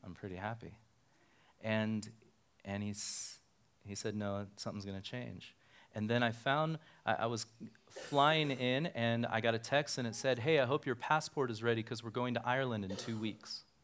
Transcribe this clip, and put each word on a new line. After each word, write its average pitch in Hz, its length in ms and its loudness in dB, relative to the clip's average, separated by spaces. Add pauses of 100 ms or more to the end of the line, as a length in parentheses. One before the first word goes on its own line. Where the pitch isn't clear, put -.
I'm 90 100 -12
pretty 92 220 -10
happy." 104 420 -8 (800)
And, 110 500 0 (540)
and 101 180 -4
he's, - 560 -6 (460)
he 101 100 -8
said, 104 200 -4
"No, 101 320 -2 (100)
something's 104 280 -6
gonna 98 180 -6
change." 120 520 -10 (400)
And 107 140 -2
then 120 140 6
I 117 80 4
found, 151 480 0 (260)
I, 110 100 2
I 110 120 0
was 117 180 -2 (420)
flying 147 640 4
in, 127 360 2
and 117 400 2
I 113 160 0
got 113 120 4
a 110 40 0
text, 139 400 0
and 120 100 -2
it 104 60 -6
said, 131 240 2
"Hey, 147 220 4
I 131 40 6
hope 139 220 0
your 127 80 0
passport 147 560 0
is 107 120 -6
ready 113 200 4
'cause 113 200 -6
we're 113 80 -8
going 123 240 -2
to 120 120 -2
Ireland 123 380 0
in 95 120 -4
two 113 220 -4
weeks." - 460 -6 (200)